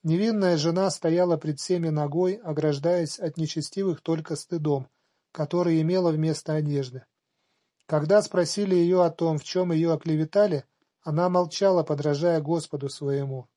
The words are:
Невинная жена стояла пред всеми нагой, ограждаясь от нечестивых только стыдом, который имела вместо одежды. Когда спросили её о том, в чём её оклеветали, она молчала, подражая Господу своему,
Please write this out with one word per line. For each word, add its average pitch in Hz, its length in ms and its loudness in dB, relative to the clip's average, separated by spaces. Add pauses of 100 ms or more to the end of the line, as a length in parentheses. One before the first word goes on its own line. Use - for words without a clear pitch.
Невинная 185 540 2
жена 170 340 0
стояла 175 460 0
пред 156 240 -6
всеми 170 300 -2
нагой, 156 440 0
ограждаясь 160 840 -2
от 165 160 -6
нечестивых 160 640 -4
только 160 340 -4
стыдом, 151 540 -4 (420)
который 165 500 0
имела 175 300 2
вместо 156 440 -2
одежды. 139 500 -4 (800)
Когда 156 360 4
спросили 185 520 0
её 180 280 4
о 170 80 4
том, 160 280 -2
в - 60 -6
чём 185 260 0
её 165 220 2
оклеветали, 156 720 0 (380)
она 165 260 0
молчала, 180 540 2
подражая 151 580 0
Господу 147 480 -4
своему, 139 680 -6